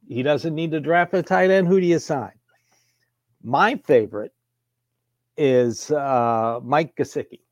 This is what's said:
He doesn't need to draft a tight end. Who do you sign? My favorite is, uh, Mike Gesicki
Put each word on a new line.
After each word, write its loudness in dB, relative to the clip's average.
He -6
doesn't -2
need -6
to -4
draft 0
a 0
tight 2
end. 4
Who 4
do 0
you 2
sign? -6
My 0
favorite 0
is, 2
uh, 0
Mike -2
Gesicki -8